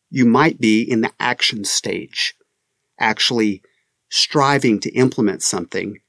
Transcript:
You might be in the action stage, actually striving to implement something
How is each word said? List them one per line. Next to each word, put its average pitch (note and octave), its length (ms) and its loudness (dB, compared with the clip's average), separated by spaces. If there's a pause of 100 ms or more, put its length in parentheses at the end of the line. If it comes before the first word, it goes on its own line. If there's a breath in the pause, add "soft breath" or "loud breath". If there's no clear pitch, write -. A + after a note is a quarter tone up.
(100)
You B2+ 160 2
might C3 340 4
be A2 220 4
in A#2 180 0
the A2+ 200 -2
action A#2 440 -2
stage, - 720 -6 (640)
actually A2 640 0 (480)
striving C3+ 680 2
to - 100 -8
implement B2 520 0
something F#2+ 680 -6